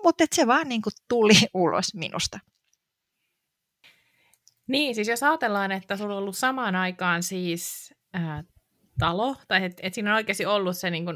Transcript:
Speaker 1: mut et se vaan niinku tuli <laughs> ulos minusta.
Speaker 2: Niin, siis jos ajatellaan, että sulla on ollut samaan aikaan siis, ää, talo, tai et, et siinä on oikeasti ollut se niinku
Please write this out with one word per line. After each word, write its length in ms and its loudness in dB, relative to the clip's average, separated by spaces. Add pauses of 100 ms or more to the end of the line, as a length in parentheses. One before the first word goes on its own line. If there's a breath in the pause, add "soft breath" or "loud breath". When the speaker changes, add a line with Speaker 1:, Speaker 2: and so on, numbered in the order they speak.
Speaker 1:
mut 180 4
et 120 2
se 140 4
vaan 220 2
niinku 200 -4 (180)
tuli 260 6 (160)
<laughs> 40 -10
ulos 420 0
minusta. 440 -6 (2250 soft breath)
Speaker 2:
Niin, 280 0
siis 120 -2
jos 160 -2
ajatellaan, 480 2
että 260 -6
sulla 160 -6
on 60 -4
ollut 180 -6
samaan 380 0
aikaan 480 -2
siis, 720 -6 (200)
ää, 300 -6 (560)
talo, 360 0 (120)
tai 180 0
et, 160 -6
et 120 -6
siinä 160 -4
on 60 2
oikeasti 300 -2
ollut 320 0
se 120 -4
niinku 260 -4